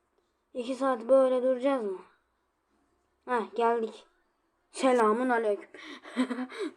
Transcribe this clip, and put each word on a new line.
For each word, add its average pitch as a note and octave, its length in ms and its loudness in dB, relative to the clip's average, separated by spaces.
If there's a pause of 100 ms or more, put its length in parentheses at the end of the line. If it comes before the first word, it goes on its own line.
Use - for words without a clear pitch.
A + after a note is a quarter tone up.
(540)
İki B3+ 220 -6
saat B3 320 -2
böyle B3+ 360 4
duracağız C4 400 0
mı? F#3+ 180 -6 (1200)
Heh, A#3+ 300 -2
geldik. A#3 520 -2 (640)
Selamun B3 580 2
aleyküm. A3 400 0 (460)
<laughs> B3+ 340 -2 (280)